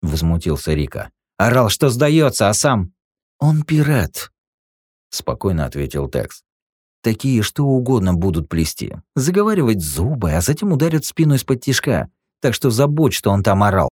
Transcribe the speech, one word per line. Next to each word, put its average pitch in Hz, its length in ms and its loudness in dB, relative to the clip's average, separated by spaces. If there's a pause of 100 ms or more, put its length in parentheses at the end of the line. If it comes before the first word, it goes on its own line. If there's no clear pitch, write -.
возмутился 80 720 -2
Рика. 69 360 -6 (280)
"Орал, 120 300 2
что 135 220 2
сдается, 143 580 2
а 107 60 2
сам..." 110 380 0 (460)
"Он 151 240 2
пират", 147 680 0 (840)
спокойно 80 500 -2
ответил 69 420 -6
Текс. - 340 -8 (600)
"Такие 113 400 0
что 147 220 -2
угодно 123 500 2
будут 85 340 -2
плести. - 480 -4 (180)
Заговаривать 165 680 0
зубы, 85 500 -2
а 80 80 0
затем 156 320 -2
ударят 156 320 0
в - 40 -8
спину 151 260 2
из-под 127 260 -2
тишка. 120 480 -2 (320)
Так 123 140 0
что - 160 0
забудь, 147 420 2
что - 180 -2
он 98 120 2
там 98 200 4
орал. 95 340 2